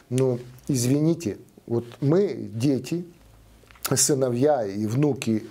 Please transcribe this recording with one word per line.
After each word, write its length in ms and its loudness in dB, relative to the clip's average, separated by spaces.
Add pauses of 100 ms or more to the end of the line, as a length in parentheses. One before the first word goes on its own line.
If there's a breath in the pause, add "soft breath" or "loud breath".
Но, 300 0 (300)
извините, 680 0 (300)
вот 180 -2 (160)
мы, 340 2 (200)
дети, 500 -2 (920)
сыновья 720 2
и 200 -4
внуки 640 0